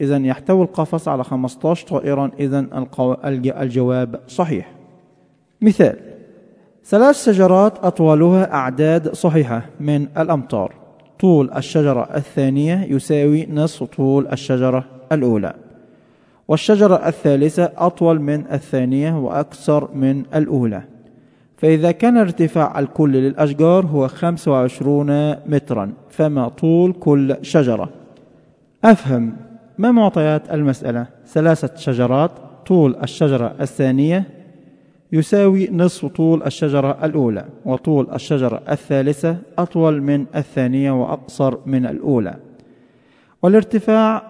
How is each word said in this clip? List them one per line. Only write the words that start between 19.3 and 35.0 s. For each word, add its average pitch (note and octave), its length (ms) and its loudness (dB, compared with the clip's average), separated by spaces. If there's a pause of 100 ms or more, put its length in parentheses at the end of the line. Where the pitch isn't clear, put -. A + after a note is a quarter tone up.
من C3+ 300 -2 (100)
الأولى، B2 480 -2 (720)
فإذا D#3+ 340 2
كان A#3 260 2
ارتفاع E3+ 640 0
الكل C#3+ 340 0
للأشجار D3+ 760 2
هو C#3+ 220 0
خمسة D#3+ 440 -2
وعشرون C#3+ 760 0
متراً، C3 640 -4 (180)
فما D3 380 -2
طول E3+ 440 2
كل C#3+ 500 2
شجرة؟ B2 460 0 (960)
أفهم. B2+ 520 2 (420)
ما A3 120 2
معطيات D#3+ 640 2
المسألة؟ B2+ 540 -2 (200)
ثلاثة D#3 500 0
شجرات، B2+ 540 0 (360)
طول D#3 360 4
الشجرة C3 580 -2
الثانية C#3+ 640 0 (880)